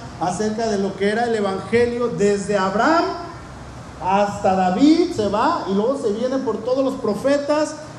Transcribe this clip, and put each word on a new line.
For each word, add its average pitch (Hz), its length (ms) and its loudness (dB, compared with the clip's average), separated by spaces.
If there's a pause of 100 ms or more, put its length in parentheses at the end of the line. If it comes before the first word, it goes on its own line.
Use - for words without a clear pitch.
(200)
acerca 214 480 -2
de 202 100 0
lo 196 180 -2
que 202 140 2
era 233 140 0
el 233 100 0
evangelio, 233 760 0
desde 202 480 0
Abraham 233 480 2 (960)
hasta 196 520 2
David 262 600 4
se 208 120 0
va, 277 420 0
y 196 40 2
luego 240 260 2
se 214 120 0
viene 254 260 -2
por 208 200 -2
todos 254 260 0
los 254 100 -2
profetas, 285 800 0 (240)